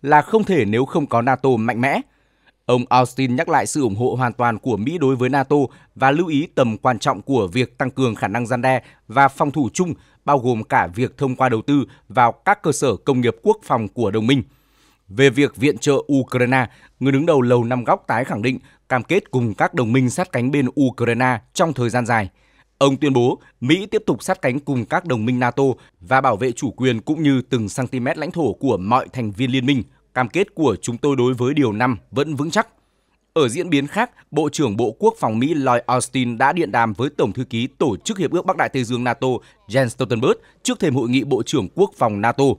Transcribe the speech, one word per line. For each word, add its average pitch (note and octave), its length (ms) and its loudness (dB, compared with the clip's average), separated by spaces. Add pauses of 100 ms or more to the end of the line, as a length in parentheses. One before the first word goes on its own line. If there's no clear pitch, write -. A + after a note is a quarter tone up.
là D3 200 4
không A3 220 0
thể D#3 220 2
nếu A2+ 200 2
không D3+ 220 -2
có A#2 140 0
nato C3 280 0
mạnh A#2 320 0
mẽ. D3+ 200 0 (640)
Ông B2 240 0
Austin B2 460 2
nhắc D#3+ 140 -2
lại C3+ 180 2
sự D3+ 140 -4
ủng G#2 140 0
hộ A#2+ 200 -2
hoàn B2 180 -2
toàn A#2 260 -2
của A#2 180 -2
Mỹ C3+ 200 -4
đối C3+ 180 2
với B2 140 0
nato C#3 260 0 (400)
và C3 160 2
lưu E3 160 0
ý C#3 280 -2
tầm A#2 220 0
quan B2+ 220 -2
trọng B2+ 220 -4
của A#2 260 0
việc A2+ 300 -4
tăng C3 140 -2
cường B2 240 -2
khả G#2+ 120 -4
năng A2+ 200 -4
răn A#2+ 140 -4
đe B2+ 220 0 (240)
và C3+ 200 4
phòng D3 240 -2
thủ C3 220 -2
chung, F3+ 200 -2 (320)
bao C#3 140 2
gồm A2+ 240 -2
cả A2 240 0
việc A2 300 -6
thông C3 180 -2
qua C3 140 2
đầu A2 120 0
tư C#3+ 240 0 (240)
vào - 220 4
các - 300 0
cơ E3 100 0
sở C3 240 0
công B2+ 260 0
nghiệp A#2 220 2
quốc G#3 200 4
phòng A#2 240 -2
của G#2+ 240 -2
đồng A2 160 0
minh. C3+ 160 2 (640)
Về B2+ 220 4
việc C3 260 2
viện C#3+ 220 0
trợ C#3+ 160 0 (200)
Ukraine, B2+ 540 0 (320)
người C3 120 2
đứng C3+ 140 2
đầu D3+ 160 4
Lầu B2 220 4
Năm A#2+ 200 -2
Góc F#3+ 240 0
tái A2+ 180 -2
khẳng - 160 -6
định B2+ 180 -2 (300)
cam B2 140 0
kết - 280 -2
cùng A#2+ 220 0
các E3+ 200 0
đồng A#2+ 200 0
minh B2+ 160 4
sát F3 220 -4
cánh B2+ 200 -2
bên C#3 180 0 (120)
Ukraine A#2+ 580 0 (140)
trong E3 200 0
thời A#2+ 160 -2
gian A#2+ 160 -2
dài. A2 240 0 (480)
Ông C#3 200 4
tuyên C#3+ 160 0
bố B2+ 260 2 (220)
Mỹ E3 240 0
tiếp G#3+ 200 -2
tục - 180 -2
sát - 180 -4
cánh C3 180 -2
cùng B2+ 260 -4
các F3 200 -4
đồng A#2+ 200 -2
minh B2 140 0
nato B2 240 0 (380)
và C3 200 0
bảo B2+ 140 2
vệ B2 160 -2
chủ B2 200 -4
quyền A#2+ 300 0
cũng D#3 220 -2
như C3+ 180 4
từng A2+ 260 -4 (100)
centimet B2+ 400 -4
lãnh D#3 140 -6
thổ C#3+ 220 -2
của A#2 240 0
mọi G#2+ 360 0
thành A2+ 180 -6
viên A#2+ 200 -4
liên B2+ 140 -2
minh. C#3 180 2 (300)
"Cam B2+ 160 -2
kết F#3+ 260 -4
của C3 260 0
chúng A#2+ 160 -6
tôi C#3+ 180 0
đối B2+ 180 2
với B2 200 -2
điều C3+ 200 0
năm A#2+ 240 -2 (140)
vẫn C#3+ 240 -4
vững D3 160 -6
chắc." A3 160 -2 (680)
Ở C#3+ 160 2
diễn E3+ 200 -6
biến C#3+ 180 0
khác, A3+ 240 -4 (200)
Bộ D3+ 180 -2
trưởng A#2+ 280 -2
Bộ A#2 220 -2
Quốc A3 200 2
phòng A2+ 200 -2
Mỹ D3 140 0
Lloyd C3 320 0
Austin A#2+ 520 -2
đã C3+ 160 2
điện D#3+ 180 -2
đàm A2+ 220 0
với C3+ 160 -4
Tổng B2+ 240 -2
thư B2+ 100 -6
ký A#2 240 -4
Tổ B2+ 300 -2
chức G3+ 200 -8
Hiệp D#3 140 -2
ước F3 140 -2
Bắc F#3 120 0
Đại - 120 0
Tây C3 140 -2
Dương A#2+ 200 -4
nato B2 240 -2 (400)
Jens B2 200 0
Stoltenberg A#2+ 500 0 (260)
trước B3 160 -4
thềm D3 160 0
hội A#2+ 140 0
nghị B2+ 140 2
Bộ B2+ 200 0
trưởng A2+ 320 -2
Quốc G3 220 2
phòng G#2+ 240 0
nato. A#2+ 240 2 (140)